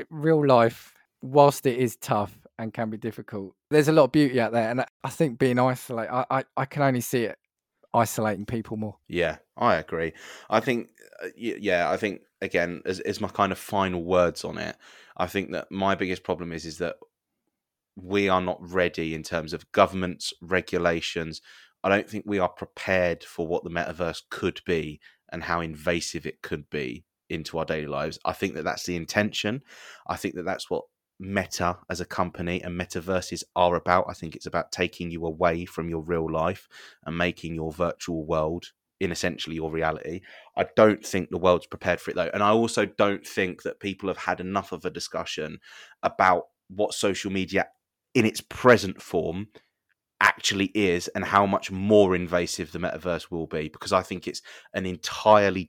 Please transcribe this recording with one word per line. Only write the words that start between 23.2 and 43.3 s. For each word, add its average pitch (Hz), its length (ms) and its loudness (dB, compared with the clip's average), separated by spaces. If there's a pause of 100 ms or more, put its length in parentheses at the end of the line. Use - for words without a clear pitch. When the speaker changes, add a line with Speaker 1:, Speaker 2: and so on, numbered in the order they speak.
Speaker 2:
for - 240 -8
what 85 160 -2
the 87 60 -10
metaverse 82 600 -6
could - 360 -4
be 78 340 -4 (320)
and 82 120 -10
how 85 180 -2
invasive 82 640 -4
it - 160 -10
could 73 280 -8
be 69 360 -8 (240)
into 82 280 -6
our 80 80 -2
daily 78 220 -4
lives. 71 380 -6
I 90 80 -2
think - 220 -4
that 78 80 -6
that's - 200 -4
the 87 120 -4
intention. 104 680 -2 (440)
I 92 80 -2
think 92 200 -6
that 87 100 -8
that's - 240 -6
what 85 140 -2 (380)
Meta 92 560 -2 (120)
as 90 120 -6
a 87 40 -6
company 87 560 -4
and 87 180 -8
metaverses 90 640 -6 (120)
are 87 200 4
about. 90 340 2
I 90 40 -10
think 80 220 -12
it's - 100 -14
about - 260 -4
taking 87 400 -4
you 82 140 -6
away 85 400 0
from 85 240 -8
your 82 120 -4
real 80 300 -2
life 82 360 -2 (380)
and 82 120 -6
making 85 380 -2
your 80 160 -4
virtual 80 540 -4
world 80 420 -2 (320)
in 92 120 -2
essentially 82 440 -4
your 80 160 -4
reality. 80 500 -4 (360)
I 92 80 2 (100)
don't 107 300 6
think 92 240 -4
the 87 80 -4
world's 87 300 4
prepared 87 340 -2
for - 100 -8
it - 40 -4
though. 87 180 0
And 101 100 0
I 104 60 4
also 113 360 2
don't 101 420 0
think 92 360 -4